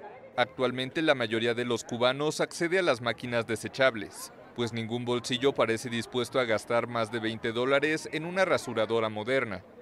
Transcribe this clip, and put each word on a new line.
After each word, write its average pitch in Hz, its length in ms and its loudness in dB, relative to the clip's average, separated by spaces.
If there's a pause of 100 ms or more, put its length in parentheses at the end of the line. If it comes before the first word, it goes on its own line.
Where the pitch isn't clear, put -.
(360)
Actualmente 127 680 0
la 156 120 6
mayoría 117 380 0
de 120 140 -2
los 120 180 0
cubanos 131 560 0
accede 170 380 0
a 190 40 2
las 131 200 2
máquinas 117 440 -2
desechables, 113 840 0 (220)
pues 117 180 -2
ningún 117 320 -4
bolsillo 120 480 0
parece 113 380 0
dispuesto 120 500 -2
a 127 40 2
gastar 117 420 0
más 117 260 -2
de 117 80 -2
veinte 110 320 -2
dólares 139 600 0
en 156 120 -4
una 185 220 0
rasuradora 113 640 2
moderna, 107 520 -2 (200)